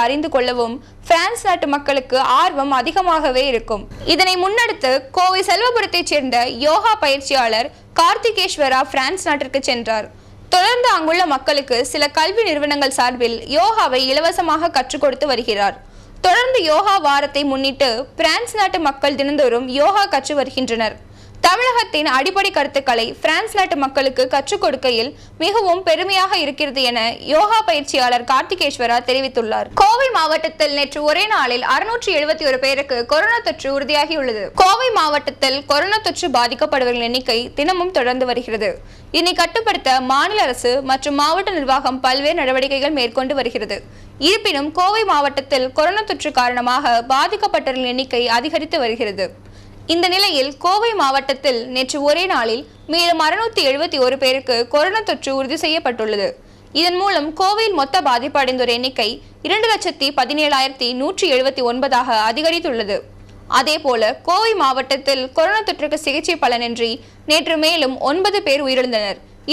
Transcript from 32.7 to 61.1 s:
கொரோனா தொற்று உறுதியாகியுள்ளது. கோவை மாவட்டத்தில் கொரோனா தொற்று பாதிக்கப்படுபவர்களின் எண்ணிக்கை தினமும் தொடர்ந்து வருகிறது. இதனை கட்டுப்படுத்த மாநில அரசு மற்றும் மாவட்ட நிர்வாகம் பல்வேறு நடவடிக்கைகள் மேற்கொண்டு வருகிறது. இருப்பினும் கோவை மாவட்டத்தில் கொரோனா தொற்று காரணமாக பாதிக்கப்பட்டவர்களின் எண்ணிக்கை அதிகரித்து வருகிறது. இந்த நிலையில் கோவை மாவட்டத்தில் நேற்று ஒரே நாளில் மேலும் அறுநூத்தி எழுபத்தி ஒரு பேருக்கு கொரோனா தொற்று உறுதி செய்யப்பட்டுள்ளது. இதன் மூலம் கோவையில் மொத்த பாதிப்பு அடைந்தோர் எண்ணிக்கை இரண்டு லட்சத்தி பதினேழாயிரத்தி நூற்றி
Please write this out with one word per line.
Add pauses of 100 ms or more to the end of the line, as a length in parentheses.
கொரோனா (100)
தொற்று
உறுதியாகியுள்ளது. (200)
கோவை (100)
மாவட்டத்தில் (140)
கொரோனா
தொற்று
பாதிக்கப்படுபவர்களின்
எண்ணிக்கை (200)
தினமும்
தொடர்ந்து
வருகிறது. (460)
இதனை
கட்டுப்படுத்த (120)
மாநில
அரசு (180)
மற்றும்
மாவட்ட
நிர்வாகம்
பல்வேறு
நடவடிக்கைகள்
மேற்கொண்டு
வருகிறது. (500)
இருப்பினும்
கோவை (100)
மாவட்டத்தில்
கொரோனா
தொற்று
காரணமாக (120)
பாதிக்கப்பட்டவர்களின்
எண்ணிக்கை (140)
அதிகரித்து
வருகிறது. (680)
இந்த
நிலையில் (140)
கோவை (120)
மாவட்டத்தில் (140)
நேற்று (100)
ஒரே
நாளில் (300)
மேலும்
அறுநூத்தி
எழுபத்தி
ஒரு
பேருக்கு (180)
கொரோனா
தொற்று
உறுதி
செய்யப்பட்டுள்ளது. (520)
இதன்
மூலம் (100)
கோவையில்
மொத்த
பாதிப்பு
அடைந்தோர்
எண்ணிக்கை (400)
இரண்டு
லட்சத்தி (120)
பதினேழாயிரத்தி (120)
நூற்றி